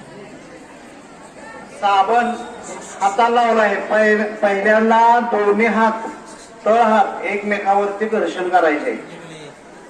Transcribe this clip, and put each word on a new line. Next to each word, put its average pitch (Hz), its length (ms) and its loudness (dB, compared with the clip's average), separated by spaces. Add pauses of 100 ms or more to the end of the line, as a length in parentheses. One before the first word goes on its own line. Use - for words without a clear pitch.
(1800)
साबण 202 440 2 (760)
हाताला 233 440 2
लावलाय, 220 300 2
पहि-, 214 680 0
पहिल्यांदा 220 800 4
दोन्ही 208 460 2
हात, 220 260 2 (760)
तळ 220 140 4
हात 214 440 2
एकमेकावरती 202 840 -2
घर्षण 180 420 -2
करायचे, 156 440 0 (960)